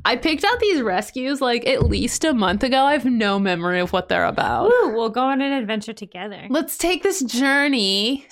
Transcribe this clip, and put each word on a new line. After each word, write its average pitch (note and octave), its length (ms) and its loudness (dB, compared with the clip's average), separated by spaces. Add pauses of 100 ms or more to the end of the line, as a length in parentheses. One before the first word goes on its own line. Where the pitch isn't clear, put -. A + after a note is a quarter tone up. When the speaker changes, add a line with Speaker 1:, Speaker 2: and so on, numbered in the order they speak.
Speaker 1:
I A#3 100 2
picked D#4 300 -2
out A4+ 160 2
these F#4+ 200 2
rescues, B3+ 600 -4
like, A#3+ 260 0
at - 160 2
least G3+ 400 0
a D#4+ 100 4
month G3+ 300 0
ago. C4 220 4
I C#4+ 80 4
have C#4 120 0
no G#3+ 320 2
memory F3+ 440 0
of F3 100 -2
what F3+ 160 0
they're F3 180 2
about. - 460 2
Speaker 2:
Ooh, G#4+ 240 2
we'll A3+ 140 -2
go B3 120 -2
on C4+ 200 0
an C#4 100 -2
adventure A3 420 -4
together. G3 560 -14
Speaker 1:
Let's C#4+ 280 -2
take E4+ 260 -2
this F#4+ 180 0
journey B3+ 1120 0